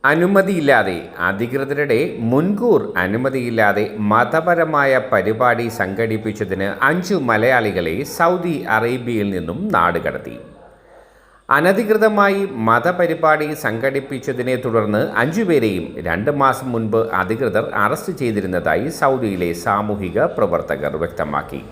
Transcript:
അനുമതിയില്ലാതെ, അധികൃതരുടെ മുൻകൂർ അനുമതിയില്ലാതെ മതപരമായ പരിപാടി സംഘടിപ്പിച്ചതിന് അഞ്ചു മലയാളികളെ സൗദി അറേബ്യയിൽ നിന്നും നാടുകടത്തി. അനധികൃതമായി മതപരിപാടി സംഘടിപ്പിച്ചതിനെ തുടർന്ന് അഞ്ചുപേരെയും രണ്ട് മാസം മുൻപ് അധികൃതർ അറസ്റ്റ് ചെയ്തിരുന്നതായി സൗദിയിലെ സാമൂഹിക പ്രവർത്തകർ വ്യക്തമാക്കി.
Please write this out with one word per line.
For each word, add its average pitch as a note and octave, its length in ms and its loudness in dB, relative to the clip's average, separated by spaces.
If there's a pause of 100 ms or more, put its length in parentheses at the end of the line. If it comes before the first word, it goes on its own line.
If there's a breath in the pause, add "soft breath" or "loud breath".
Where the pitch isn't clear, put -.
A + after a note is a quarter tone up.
അനുമതിയില്ലാതെ, D3+ 1120 2
അധികൃതരുടെ C3+ 1000 -2
മുൻകൂർ D#3 800 2
അനുമതിയില്ലാതെ A2+ 920 0 (100)
മതപരമായ C#3+ 1000 2 (100)
പരിപാടി A#2 560 2
സംഘടിപ്പിച്ചതിന് G#2 1160 -4
അഞ്ചു F3 320 0
മലയാളികളെ A2 880 2
സൗദി E3+ 680 0
അറേബ്യയിൽ A#2 600 0
നിന്നും F#2 380 -4
നാടുകടത്തി. E2+ 720 0 (1120 soft breath)
അനധികൃതമായി G3+ 1000 4
മതപരിപാടി D3+ 1040 2
സംഘടിപ്പിച്ചതിനെ C3 1000 -2
തുടർന്ന് A2+ 600 0
അഞ്ചുപേരെയും B2+ 840 0
രണ്ട് F2 340 -2
മാസം C3 400 0
മുൻപ് A2+ 400 0
അധികൃതർ G#2+ 640 0
അറസ്റ്റ് B2+ 440 -2
ചെയ്തിരുന്നതായി F#2+ 720 -2
സൗദിയിലെ G#2+ 640 0
സാമൂഹിക G2+ 680 -2
പ്രവർത്തകർ D#2 800 -2
വ്യക്തമാക്കി. D2 640 -6 (100)